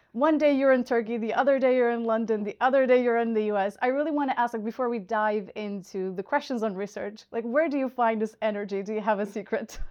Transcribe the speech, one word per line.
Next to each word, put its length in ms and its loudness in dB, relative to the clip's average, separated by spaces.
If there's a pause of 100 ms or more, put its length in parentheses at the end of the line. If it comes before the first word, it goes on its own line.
(140)
One 240 2
day 180 4
you're 180 4
in 100 4
Turkey, 340 -2
the 160 -4
other 240 2
day 180 2
you're 160 2
in 120 -2
London, 400 0
the 180 -6
other 240 4
day 180 6
you're 140 2
in 160 0
the 120 0
U 120 0
S. 240 -2
I 60 0
really 240 0
wanna 260 -2
ask, 160 0
like, 100 -6
before 260 -4
we 100 -4
dive 560 -2
into 580 -8
the 80 -6
questions 400 -4
on 140 -2
research, 560 -10
like, 120 2
where 240 4
do 100 -2
you 120 0
find 320 2
this 200 -2
energy? 420 -2
Do 100 -6
you 80 -2
have 180 0
a 60 -2
secret? 540 -6 (120)